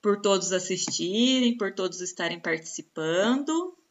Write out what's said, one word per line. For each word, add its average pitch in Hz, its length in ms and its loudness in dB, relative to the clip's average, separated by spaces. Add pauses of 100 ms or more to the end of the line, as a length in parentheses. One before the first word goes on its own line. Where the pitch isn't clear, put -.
Por 208 180 2
todos 196 320 2
assistirem, 220 1040 2
por 196 200 -4
todos 180 260 -4
estarem 175 380 -6
participando. 190 1400 -2 (140)